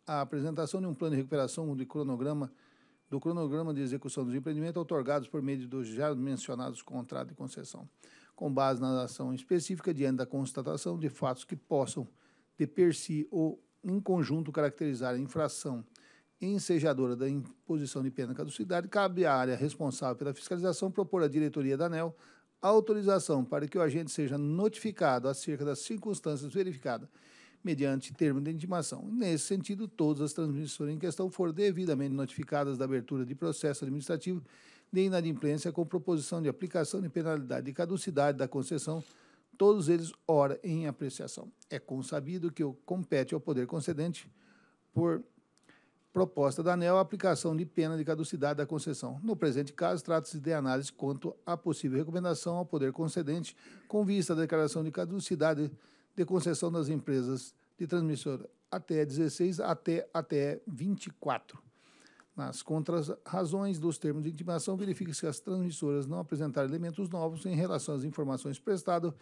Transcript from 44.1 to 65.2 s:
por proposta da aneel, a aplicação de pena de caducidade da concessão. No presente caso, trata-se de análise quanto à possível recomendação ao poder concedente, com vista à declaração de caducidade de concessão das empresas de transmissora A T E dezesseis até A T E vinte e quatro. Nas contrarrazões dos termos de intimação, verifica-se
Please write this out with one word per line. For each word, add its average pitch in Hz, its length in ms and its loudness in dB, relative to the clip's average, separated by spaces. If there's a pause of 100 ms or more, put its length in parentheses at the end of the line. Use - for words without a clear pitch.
por 165 280 4 (920)
proposta 160 480 2
da 175 100 4
aneel, 175 240 6
a 190 40 8
aplicação 175 540 2
de 165 120 0
pena 160 300 0
de 156 80 0
caducidade 147 520 0
da 147 100 0
concessão. 135 560 -4
No 214 140 0
presente 143 380 2
caso, 170 280 0
trata-se 160 380 0
de 156 120 0
análise 139 380 0
quanto 139 540 -4
à 170 140 0
possível 139 400 0
recomendação 170 580 0
ao 175 80 0
poder 135 260 0
concedente, 160 640 -2 (320)
com 214 160 2
vista 190 300 2
à 160 40 0
declaração 160 460 2
de 156 80 -2
caducidade 160 800 0 (460)
de 180 80 2
concessão 170 480 2
das 160 160 0
empresas 131 640 -2 (240)
de 175 80 -4
transmissora 147 580 0 (240)
A - 120 -4
T 160 140 -2
E 151 120 4
dezesseis 160 540 2
até 170 520 0
A 165 80 0
T 156 160 -2
E 143 300 2
vinte 180 400 -2
e - 60 -12
quatro. - 500 -4 (760)
Nas 131 240 -6
contrarrazões 170 1200 -2
dos 156 180 0
termos 151 280 -2
de 156 60 -2
intimação, 170 460 -4
verifica-se 180 440 -4